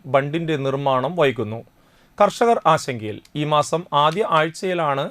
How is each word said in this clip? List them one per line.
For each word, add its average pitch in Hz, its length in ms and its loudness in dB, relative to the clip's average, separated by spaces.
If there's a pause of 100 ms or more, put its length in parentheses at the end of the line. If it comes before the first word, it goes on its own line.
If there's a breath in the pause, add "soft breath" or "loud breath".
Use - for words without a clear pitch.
ബണ്ടിന്റെ 147 500 0
നിർമ്മാണം 135 600 -2
വൈകുന്നു. 120 480 0 (560 soft breath)
കർഷകർ 226 460 2
ആശങ്കയിൽ. 120 540 -2 (160)
ഈ 147 80 -2
മാസം 151 480 0
ആദ്യ 160 380 2
ആഴ്ചയിലാണ് 160 800 0